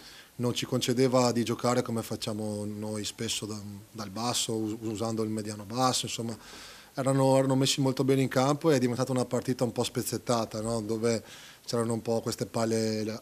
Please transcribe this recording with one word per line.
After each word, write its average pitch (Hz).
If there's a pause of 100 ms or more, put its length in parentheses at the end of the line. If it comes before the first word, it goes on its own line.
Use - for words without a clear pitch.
(380)
non 120
ci -
concedeva 123
di 117
giocare 120
come 113
facciamo 107
noi 107
spesso 113
da, 104 (320)
dal 107
basso, 113
us-, 110
usando 110
il 110
mediano 107
basso, 120
insomma, 113 (600)
erano, 135
erano 135
messi 135
molto 135
bene 135
in 123
campo 143
e 143
è -
diventata 123
una 127
partita 127
un 117
po' 123
spezzettata, 113
no? 113
Dove 110 (440)
c'erano 117
un 113
po' 113
queste 113
palle 110